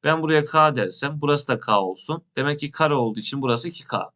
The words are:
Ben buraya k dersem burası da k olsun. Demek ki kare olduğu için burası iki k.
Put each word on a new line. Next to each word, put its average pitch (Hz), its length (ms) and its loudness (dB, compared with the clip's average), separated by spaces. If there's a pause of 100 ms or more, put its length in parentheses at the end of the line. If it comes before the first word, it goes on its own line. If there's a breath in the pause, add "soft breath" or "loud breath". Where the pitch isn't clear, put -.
Ben 160 180 2
buraya 156 240 4
k 156 300 4
dersem 139 460 -4
burası 143 260 0
da 117 120 0
k 107 200 2
olsun. 98 440 -6 (140)
Demek 143 220 -2
ki 147 120 -8
kare 151 220 2
olduğu 117 260 0
için 135 220 -6
burası 127 260 0
iki - 200 -14
k. 98 280 -6